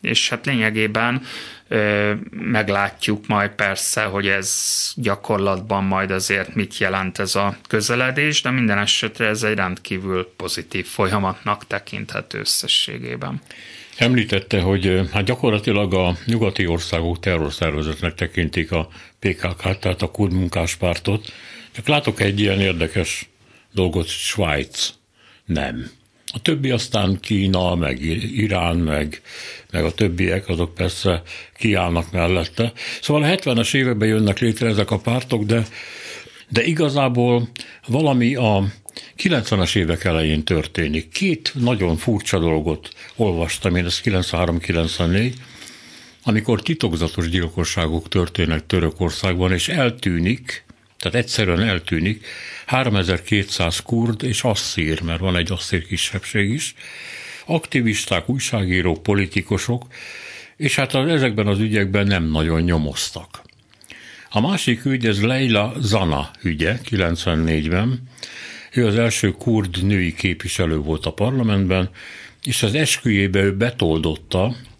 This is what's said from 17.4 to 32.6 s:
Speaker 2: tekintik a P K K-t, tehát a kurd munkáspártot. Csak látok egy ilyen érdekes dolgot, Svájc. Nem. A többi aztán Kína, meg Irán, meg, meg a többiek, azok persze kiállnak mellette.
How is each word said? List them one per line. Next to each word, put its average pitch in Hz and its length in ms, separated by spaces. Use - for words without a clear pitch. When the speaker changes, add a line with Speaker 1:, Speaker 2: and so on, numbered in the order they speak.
Speaker 2:
tekintik 82 560
a 80 160
P 95 160
K 87 220
K-t, 95 220
tehát 90 220
a 87 100
kurd 98 220
munkáspártot. 90 1000
Csak - 160
látok 147 320
egy 101 200
ilyen 98 200
érdekes 87 680
dolgot, 90 360
Svájc. - 840
Nem. 71 440
A - 80
többi 139 300
aztán 98 480
Kína, 95 560
meg 69 260
Irán, 92 400
meg, 76 460
meg 82 120
a 80 80
többiek, 90 560
azok 85 260
persze 90 480
kiállnak 90 540
mellette. 90 600